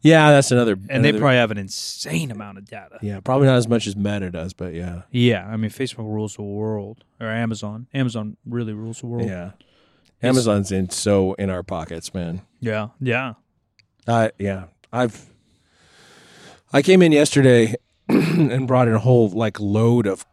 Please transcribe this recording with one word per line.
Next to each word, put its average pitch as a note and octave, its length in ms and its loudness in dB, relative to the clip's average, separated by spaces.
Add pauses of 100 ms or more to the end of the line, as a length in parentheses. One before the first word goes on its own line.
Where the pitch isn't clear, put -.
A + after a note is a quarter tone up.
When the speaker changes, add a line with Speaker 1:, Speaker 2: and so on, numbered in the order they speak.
Speaker 1:
Yeah, D#3 300 6
that's C#3 180 4
another, A#2+ 220 2 (180)
Speaker 2:
And C3+ 140 2
they - 60 4
Speaker 1:
another G#2+ 100 -2
Speaker 2:
probably B2+ 160 2
have A#2 160 2
an G#2 60 -6
insane C#3+ 720 -8
amount G2+ 260 -16
of G2+ 80 -20
data. G2+ 340 -20
Speaker 1:
Yeah, G2+ 200 -8
probably C3+ 260 2
not C3 100 6
as A2+ 120 2
much A2+ 180 0
as G2+ 100 -6
Meta G2+ 340 -4
does, F2 220 -8
but F2+ 220 -10
yeah. F2 280 -10 (100)
Speaker 2:
Yeah, A#2 340 2
I A2 100 -8
mean, A2 140 -4
Facebook - 280 -8 (140)
rules G#2+ 220 -6
the G#2 80 -14
world, G#2 600 -8 (160)
or A2+ 80 -8
Amazon. A2 680 -6
Amazon A2+ 500 -6
really A#2+ 300 -8
rules A2+ 260 -14
the B2+ 60 -14
world. A#2 220 -6
Speaker 1:
Yeah. F2+ 280 -12
Speaker 2:
It's - 680 -20
Speaker 1:
Amazon's A2 480 0
in, F#2+ 180 -2
so G2 440 0
in G2 160 -6
our F2+ 120 -6
pockets, E2 500 -10
man. F2 300 -8 (180)
Speaker 2:
Yeah, A2 280 -6 (120)
yeah. B2 340 -4 (720)
Speaker 1:
Uh, A#2 220 2 (100)
yeah, G2 260 -6 (280)
I've, A#2+ 320 -4 (1500)
I C#3+ 100 4
came F#3 180 6
in E3 120 6
yesterday B2+ 640 4 (180)
<clears throat> - 160 -20
and D3+ 580 2
brought B2+ 220 4
in A2+ 60 4
a A2+ 40 2
whole, A#2+ 320 4
like, G#2+ 300 -4
load A2 460 2
of F#2+ 260 -6